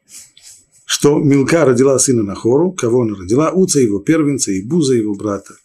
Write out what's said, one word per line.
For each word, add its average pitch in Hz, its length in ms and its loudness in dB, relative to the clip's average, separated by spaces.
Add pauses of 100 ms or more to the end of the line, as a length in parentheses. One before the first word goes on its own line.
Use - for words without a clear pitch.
(880)
что 147 320 0
Милка 139 480 2
родила 131 320 4
сына 120 240 0
Нахору. 123 500 0
Кого 127 300 0
она 110 120 -4
родила? 110 380 -2
Уца 175 260 0
его 101 220 0
первенца, 143 520 -2
и 95 100 -4
Буза 135 320 0
его 107 200 -2
брата, 98 400 -8 (100)